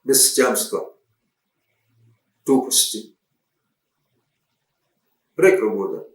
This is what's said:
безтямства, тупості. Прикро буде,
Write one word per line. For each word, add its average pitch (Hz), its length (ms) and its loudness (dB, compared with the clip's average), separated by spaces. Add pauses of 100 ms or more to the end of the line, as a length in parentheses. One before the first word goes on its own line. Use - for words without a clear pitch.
безтямства, - 880 0 (1500)
тупості. - 720 -2 (2250)
Прикро 160 340 4
буде, 101 320 -6 (140)